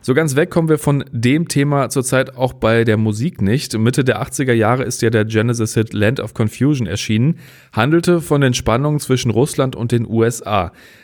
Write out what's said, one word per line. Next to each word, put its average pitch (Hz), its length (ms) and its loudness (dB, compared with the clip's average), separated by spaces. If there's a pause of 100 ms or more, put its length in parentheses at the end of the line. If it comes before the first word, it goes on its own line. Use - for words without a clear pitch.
So 131 140 -2
ganz 147 200 0
weg 160 140 2
kommen 165 220 0
wir 151 80 2
von 143 340 0
dem 131 340 0
Thema 139 440 0
zurzeit 131 480 -2
auch 127 160 -2
bei 113 300 2
der 110 120 2
Musik 110 460 -2
nicht. 104 360 -2
Mitte 117 240 2
der 113 200 0
achtziger 127 320 0
Jahre 117 300 2
ist - 180 -6
ja 113 80 2
der 107 160 2
Genesis-Hit 110 680 0
Land 107 280 0
of 107 120 -8
Confusion 123 540 0
erschienen, 110 520 0 (340)
handelte 170 500 2
von 147 180 0
den 127 140 4
Spannungen 143 440 0
zwischen 127 320 -2
Russland 131 460 0
und 117 160 -4
den 117 140 0
U 113 180 2
S 120 200 -2
A. 95 280 -2 (320)